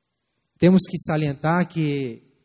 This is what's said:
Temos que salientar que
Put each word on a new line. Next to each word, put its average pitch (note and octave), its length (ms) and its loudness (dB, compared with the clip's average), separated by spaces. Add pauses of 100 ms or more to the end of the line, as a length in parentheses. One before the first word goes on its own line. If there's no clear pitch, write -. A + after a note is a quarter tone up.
(580)
Temos F3+ 320 6
que F3 80 -8
salientar D#3 720 -2
que C#3+ 560 -6 (220)